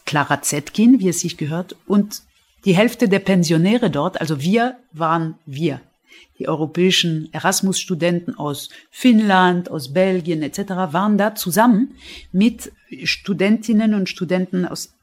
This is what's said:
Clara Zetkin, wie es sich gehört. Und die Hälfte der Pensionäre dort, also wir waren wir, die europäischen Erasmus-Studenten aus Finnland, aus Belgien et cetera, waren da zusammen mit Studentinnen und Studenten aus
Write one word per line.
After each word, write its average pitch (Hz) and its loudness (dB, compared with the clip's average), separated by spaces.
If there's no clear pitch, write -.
Clara 143 0
Zetkin, 214 4
wie 185 0
es 165 -2
sich - -8
gehört. 165 -6
Und 202 0
die 185 4
Hälfte 226 2
der 196 2
Pensionäre 190 2
dort, 147 -4
also 156 -4
wir 233 0
waren 160 -2
wir, 139 -4
die - -6
europäischen 160 0
Erasmus-Studenten 175 -2
aus 147 -8
Finnland, 185 2
aus 139 -8
Belgien 180 0
et 143 -6
cetera, 185 -6
waren 202 2
da 214 0
zusammen 214 2
mit 220 0
Studentinnen 214 0
und 190 -2
Studenten 185 -2
aus - -12